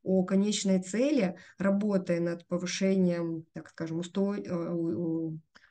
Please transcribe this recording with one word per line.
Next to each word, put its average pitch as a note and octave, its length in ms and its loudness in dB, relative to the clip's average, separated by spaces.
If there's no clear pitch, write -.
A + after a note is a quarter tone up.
о F#3 200 4
конечной G3 580 2
цели, A#3 540 0
работая G3 640 0
над E3+ 280 -4
повышением, F3 1080 0
так - 160 -14
скажем, E3 300 -6
устой-, G3+ 480 -2
а, F3 260 -4
у-, E3 600 -2
у-, D#3+ 60 -12